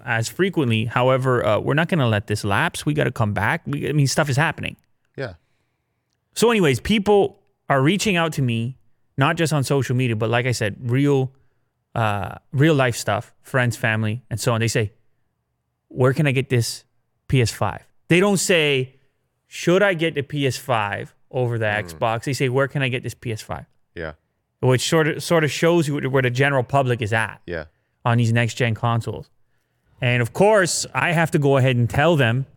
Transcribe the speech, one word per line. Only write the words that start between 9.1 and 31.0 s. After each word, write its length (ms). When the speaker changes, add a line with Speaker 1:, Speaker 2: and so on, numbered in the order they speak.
Speaker 1:
not 200
just 160
on 100
social 320
media, 220
but 120
like 180
I 60
said, 240
real, 400
uh, 400
real 220
life 220
stuff, 360
friends, 340
family, 520
and 120
so 120
on. 80
They 80
say, 240
"Where 240
can 140
I 60
get 180
this 340
P 120
S 120
five?" 340
They 120
don't 180
say, 580
"Should 360
I 120
get 200
the 80
P 240
S 100
five 580
over 280
the 80
Speaker 2:
Mm. 220
Speaker 1:
Xbox?" 360
They 100
say, 140
"Where 200
can 140
I 60
get 140
this 120
P 180
S 80
five?" 240
Speaker 2:
Yeah. 180
Speaker 1:
Which 280
sort 200
of, 140
sort 220
of 60
shows 380
you 220
where 120
the 80
general 320
public 400
is 100
at 340
Speaker 2:
Yeah. 180
Speaker 1:
on 140
these 140
next 220
gen 200
consoles. 560
And 220
of 120
course, 600
I 180